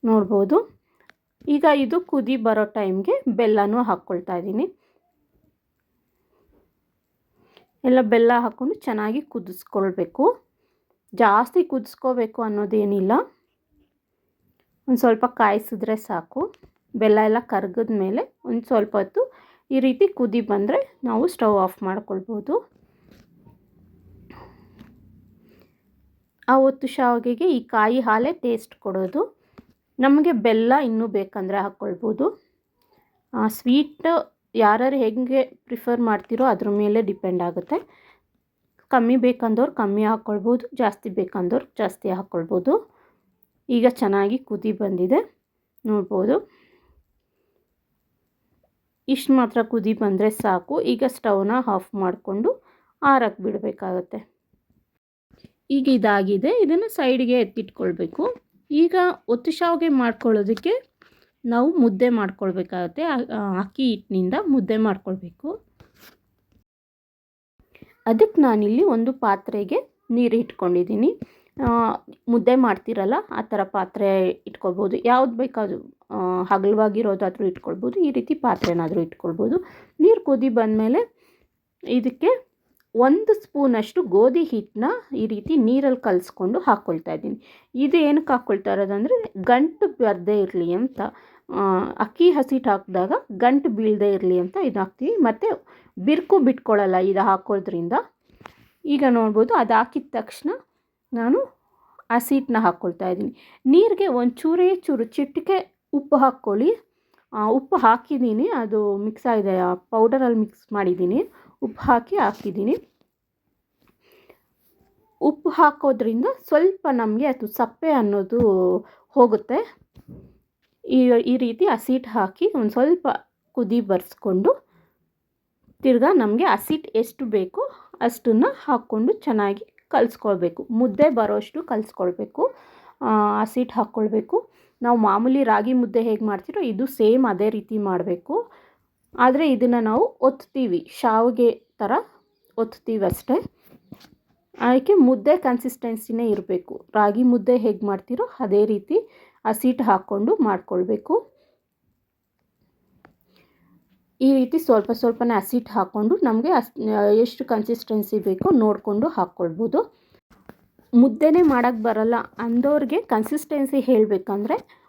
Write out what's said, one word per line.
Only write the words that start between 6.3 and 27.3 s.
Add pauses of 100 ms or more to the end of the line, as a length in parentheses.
ಎಲ್ಲ
ಬೆಲ್ಲ
ಹಾಕ್ಕೊಂಡು
ಚೆನ್ನಾಗಿ
ಕುದಿಸ್ಕೊಳ್ಬೇಕು. (760)
ಜಾಸ್ತಿ
ಕುದಿಸ್ಕೋಬೇಕು
ಅನ್ನೋದೇನಿಲ್ಲ. (1800)
ಒಂದು
ಸ್ವಲ್ಪ
ಕಾಯಿಸಿದ್ರೆ
ಸಾಕು. (440)
ಬೆಲ್ಲ
ಎಲ್ಲ
ಕರಗಿದ
ಮೇಲೆ (100)
ಒಂದು
ಸ್ವಲ್ಪ
ಹೊತ್ತು (380)
ಈ
ರೀತಿ
ಕುದಿ
ಬಂದರೆ
ನಾವು
ಸ್ಟವ್
ಆಫ್
ಮಾಡ್ಕೊಳ್ಬೋದು. (3750)
ಆ
ಒತ್ತು
ಶಾವಿಗೆಗೆ